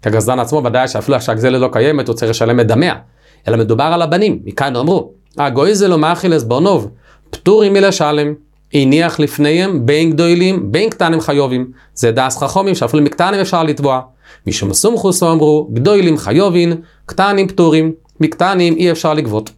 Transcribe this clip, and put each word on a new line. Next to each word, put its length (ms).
כי 80
הגזלן 300
עצמו 240
ודאי 240
שאפילו 340
שהגזלה 360
לא 140
קיימת, 360
הוא 80
צריך 140
לשלם 300
את 80
דמיה. 280
אלא 100
מדובר 260
על 180
הבנים, 420
מכאן 320
אמרו, 360
"הגוזל 560
ומאכילס 500
בנוב, 440
פטורים 440
מלשלם, 600
הניח 460
לפניהם 680
בין 240
גדולים, 600
בין 180
קטנים 320
חיובים". 500
זה 180
דעת 220
חכמים, 420
שאפילו 280
מקטנים 360
אפשר 240
לתבוע. 380
משום 260
סומכוס 500
אמרו, 500
"גדולים 440
חיובין, 640
קטנים 420
פטורים", 440
מקטנים 560
אי 160
אפשר 220
לגבות. 440